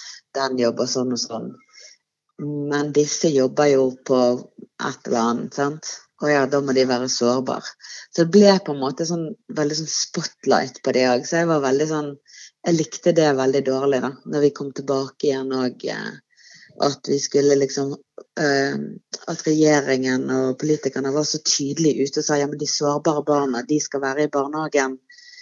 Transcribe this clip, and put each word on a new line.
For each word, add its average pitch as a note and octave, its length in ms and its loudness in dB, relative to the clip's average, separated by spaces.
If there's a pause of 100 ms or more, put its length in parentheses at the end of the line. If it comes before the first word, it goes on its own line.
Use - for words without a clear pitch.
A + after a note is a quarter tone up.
(340)
den C3+ 240 -2
jobber A#2+ 280 0
sånn B2+ 260 -2
og A#2 60 -4
sånn. A2+ 300 -8 (880)
Men D3 540 -4
disse D3 400 2
jobber C3+ 340 2
jo C3+ 380 4
på B2+ 160 2 (580)
et - 280 -8
eller B2 140 0
annet, A#2 340 -2
sant? C#3+ 340 -4 (320)
Og D3+ 100 0
ja, C#3+ 160 4
da C#3 140 0
må C#3 140 0
de C3 100 4
være B2+ 240 0
sårbar. B2+ 540 0 (480)
Så E3+ 140 2
det E3 80 0
ble G3+ 260 10
på D#3 160 -4
en C#3+ 60 -6
måte C#3 260 -4
sånn, E3 300 -4 (120)
veldig D3+ 280 -2
sånn D#3 140 -6
spotlight - 920 -2
på C3 100 0
det B2+ 140 2
også. B2+ 200 0
Så E3+ 100 -4
jeg E3+ 100 2
var D#3+ 140 2
veldig C3+ 260 2
sånn, D3+ 220 -4 (580)
jeg E3+ 80 4
likte D#3+ 400 0
det D#3+ 220 4
veldig C3+ 280 2
dårlig C3+ 380 0
da, C3 80 -4 (160)
når D3 140 -2
vi C#3+ 100 4
kom C#3 220 -8
tilbake C3+ 560 -4
igjen C3+ 260 -2
og, B2+ 300 -4
eh, A2 320 -8 (640)
at C#3 260 -2
vi C#3+ 120 0
skulle C#3 380 2
liksom, C#3 380 -2 (420)
eh, C#3 380 0 (540)
at E3 180 -8
regjeringen C#3 840 2
og C3 280 0
politikerne C#3 560 -2
var D3+ 80 0
så D3+ 160 -4
tydelige C#3+ 680 0
ute C#3 120 -6
og D3+ 60 0
sa, D3+ 120 0
"Ja, C#3+ 100 0
men D3 120 -6
de D3 80 -6
sårbare D3 580 0
barna, C#3 380 0
de D3+ 180 0
skal C#3 200 -6
være C#3 240 -2
i - 40 2
barnehagen C#3+ 680 -2 (440)